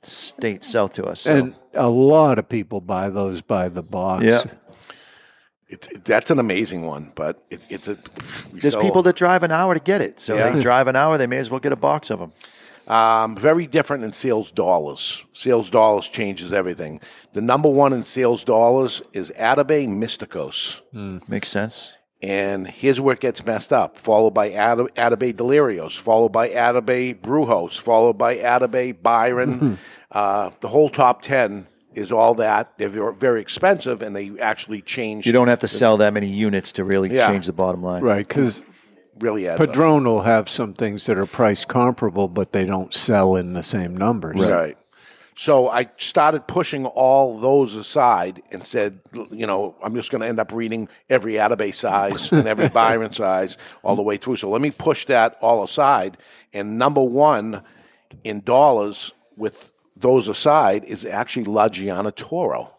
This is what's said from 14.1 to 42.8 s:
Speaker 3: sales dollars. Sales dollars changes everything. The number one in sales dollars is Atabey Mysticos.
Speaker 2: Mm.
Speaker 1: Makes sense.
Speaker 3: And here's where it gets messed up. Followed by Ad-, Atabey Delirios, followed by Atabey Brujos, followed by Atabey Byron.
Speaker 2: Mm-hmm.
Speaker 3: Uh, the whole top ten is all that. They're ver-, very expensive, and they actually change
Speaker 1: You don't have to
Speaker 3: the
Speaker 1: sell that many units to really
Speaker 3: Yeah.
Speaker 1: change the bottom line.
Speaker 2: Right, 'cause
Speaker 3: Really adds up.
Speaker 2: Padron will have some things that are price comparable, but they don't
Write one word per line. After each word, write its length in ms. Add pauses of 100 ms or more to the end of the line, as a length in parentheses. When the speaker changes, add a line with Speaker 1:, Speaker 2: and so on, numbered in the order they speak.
Speaker 3:
sales 400
dollars. 840
Sales 380
dollars 380
changes 440
everything. 480 (340)
The 60
number 280
one 240
in 120
sales 380
dollars 580 (120)
is 260
Atabey 480
Mysticos. 960 (120)
Speaker 2:
Mm. 360
Speaker 1:
Makes 200
sense. 440 (280)
Speaker 3:
And 460
here's 340
where 140
it 60
gets 260
messed 260
up. 240
Followed 380
by 160
Ad-, 280
Atabey 540
Delirios, 640
followed 360
by 160
Atabey 680
Brujos, 600
followed 400
by 200
Atabey 640
Byron. 540
Speaker 2:
Mm-hmm. 200 (360)
Speaker 3:
Uh, 400 (100)
the 80
whole 220
top 320
ten 460 (260)
is 180
all 220
that. 420
They're 120
ver-, 240
very 280
expensive, 640
and 140
they 240
actually 420
change 440
Speaker 1:
You 60
don't 160
have 120
to 40
Speaker 3:
the 40
Speaker 1:
sell 300
that 140
many 140
units 460
to 120
really 300
Speaker 3:
Yeah. 140
Speaker 1:
change 180
the 60
bottom 320
line. 180
Speaker 2:
Right, 260
'cause 360 (540)
Speaker 3:
Really 300
adds 120
up. 80
Speaker 2:
Padron 360
will 180
have 260
some 240
things 340
that 120
are 80
price 400
comparable, 600
but 260
they 120
don't 300